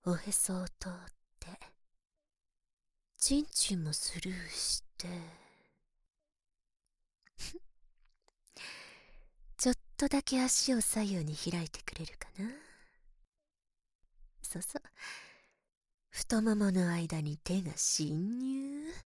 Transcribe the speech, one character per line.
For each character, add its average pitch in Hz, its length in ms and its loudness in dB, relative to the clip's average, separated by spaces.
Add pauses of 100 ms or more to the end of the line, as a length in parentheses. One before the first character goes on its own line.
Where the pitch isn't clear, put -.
お 175 100 4
へ 208 160 -4
そ 185 300 4
を 185 60 -4
通 - 220 -10
っ - 20 -6 (480)
て、 175 200 -16 (1600)
チ 285 240 4
ン 294 40 0
チ - 300 2
ン 160 100 -2
も 151 80 -2
ス - 280 -2
ル 185 80 -4
ー 175 200 -6
し - 340 -2 (140)
て。 175 100 -8 (2250)
<laughs> - 240 -6 (2000)
ち 254 120 4
ょ - 20 4
っ 247 60 0 (200)
と 285 120 4
だ 277 120 4
け 254 220 2
足 254 320 4
を 220 60 4
左 208 340 2
右 160 100 0
に 151 100 -2
開 170 300 -2
い - 40 -8
て - 120 -12
く - 140 -10
れ 160 100 -8
る - 120 -12
か - 200 -12
な。 214 140 -4 (1900)
そ - 180 -6
う - 20 -6
そ - 160 -4
う。 - 60 -6 (1300)
太 - 340 2
も 220 120 6
も 202 160 6
の 180 200 6
間 165 300 0
に 147 160 -2
手 185 260 0
が 160 140 -4
侵 165 600 0
入。 277 560 -4 (200)